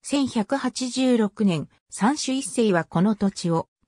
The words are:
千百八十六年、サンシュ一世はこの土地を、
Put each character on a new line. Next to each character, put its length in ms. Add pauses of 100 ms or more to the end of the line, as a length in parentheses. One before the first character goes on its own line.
千 240
百 300
八 320
十 280
六 280
年、 240 (200)
サ 220
ン 60
シ 160
ュ 20
一 80
世 300
は 100
こ 180
の 140
土 160
地 180
を、 180 (200)